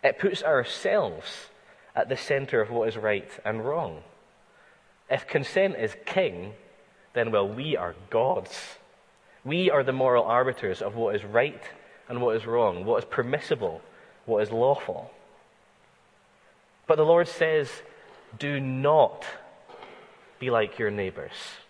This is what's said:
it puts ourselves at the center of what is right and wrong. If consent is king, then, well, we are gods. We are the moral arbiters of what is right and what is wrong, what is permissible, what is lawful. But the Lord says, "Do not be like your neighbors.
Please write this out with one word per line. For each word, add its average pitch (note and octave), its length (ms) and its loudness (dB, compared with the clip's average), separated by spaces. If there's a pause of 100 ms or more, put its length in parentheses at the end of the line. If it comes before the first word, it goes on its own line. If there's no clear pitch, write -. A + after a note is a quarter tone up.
it C3+ 180 2
puts F#3+ 240 -2
ourselves C#3 1040 -2 (440)
at - 140 -2
the C3 80 -2
center C3+ 460 0
of G#2 80 0
what A#2 180 0
is A2 80 -4
right G#2+ 340 -2 (140)
and A2 220 -4
wrong. B2+ 380 -4 (1040)
If - 180 -2
consent F#3 500 0
is A2+ 180 -4 (100)
king, G#2+ 480 -2 (600)
then, A2+ 180 2
well, G2+ 160 2
we B2+ 280 -4
are F2 200 -4 (140)
gods. - 680 -2 (680)
We F3 260 2
are C#3+ 140 4
the C3 80 0
moral C3 320 4
arbiters A#2+ 580 0
of G2+ 140 -6
what A2 200 0
is G2+ 100 -4
right A#2 360 0 (460)
and A#2+ 140 -4
what A2+ 160 2
is A2 80 -4
wrong, G#2+ 400 2
what A2+ 180 2
is - 60 -14
permissible, A#2+ 720 -2 (440)
what A2 160 2
is G#2 100 -2
lawful. A2+ 600 0 (1800)
But D#3+ 80 6
the D#3 100 4
Lord E3+ 220 6
says, D#3 420 0 (680)
"Do C#3+ 220 -4
not C3+ 640 4 (1120)
be B2+ 100 -4
like A2+ 300 2
your A2 100 2
neighbors. F#2+ 680 -6 (120)